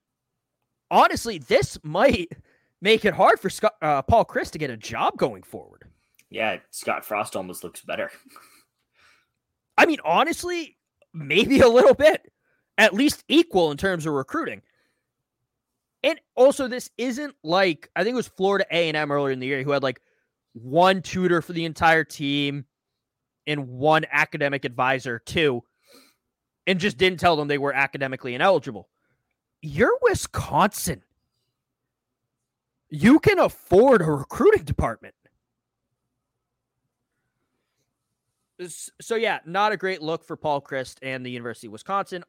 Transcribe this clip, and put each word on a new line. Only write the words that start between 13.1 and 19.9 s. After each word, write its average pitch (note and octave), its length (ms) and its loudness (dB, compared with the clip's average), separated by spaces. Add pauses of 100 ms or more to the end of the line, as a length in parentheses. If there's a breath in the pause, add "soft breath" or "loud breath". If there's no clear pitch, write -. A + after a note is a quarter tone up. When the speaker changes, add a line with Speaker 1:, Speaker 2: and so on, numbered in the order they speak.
Speaker 1:
equal G#3 440 2
in C#3+ 60 -8
terms F3 300 -2
of D3+ 60 -4
recruiting. C#3+ 500 -6 (1400)
And C#4+ 180 -2 (160)
also, C4 320 4
this A#3+ 300 -8
isn't C4 460 -6
like, E3+ 520 0
I F3 80 -2
think A#3 100 -2
it B3+ 40 -2
was G#3+ 100 -4
Florida F#3+ 440 -2
A E3 180 0
and D#3 80 -4
M D3+ 140 -4
earlier C#3+ 200 0
in B2+ 80 -6
the B2+ 60 -8
year C3+ 180 -4
who C#3+ 80 -4
had, C#3 120 -2
like, C3 180 -4 (520)